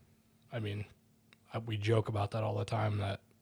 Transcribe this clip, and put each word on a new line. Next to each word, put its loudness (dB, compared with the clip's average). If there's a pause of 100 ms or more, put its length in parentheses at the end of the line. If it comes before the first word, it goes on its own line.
(540)
I -4
mean, -4 (680)
I, -2
we -4
joke 4
about 0
that -2
all -2
the 0
time, 0
that -2 (220)